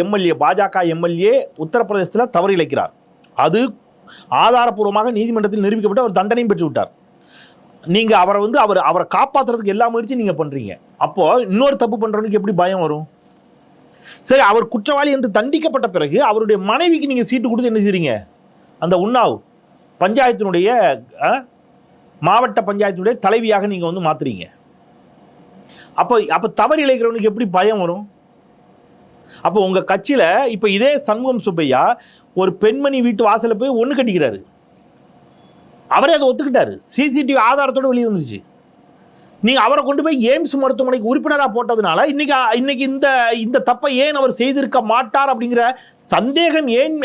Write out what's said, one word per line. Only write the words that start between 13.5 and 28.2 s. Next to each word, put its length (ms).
சரி, 200
அவர் 240
குற்றவாளி 420
என்று 220
தண்டிக்கப்பட்ட 580
பிறகு 220
அவருடைய 280
மனைவிக்கு 420
நீங்க 180
சீட்டு 200
கொடுத்து 220
என்ன 140
செய்றீங்க? 280
அந்த 140
உன்னாவ் 300
பஞ்சாயத்தினுடைய, 680
ஆ, 40
மாவட்ட 480
பஞ்சாயத்தினுடைய 460
தலைவியாக 480
நீங்க 160
வந்து 180
மாத்துறீங்க. 380
அப்ப, 200
அப்ப 160
தவறு 240
இழைக்கிறவனுக்கு 460
எப்படி 160
பயம் 280
வரும்? 200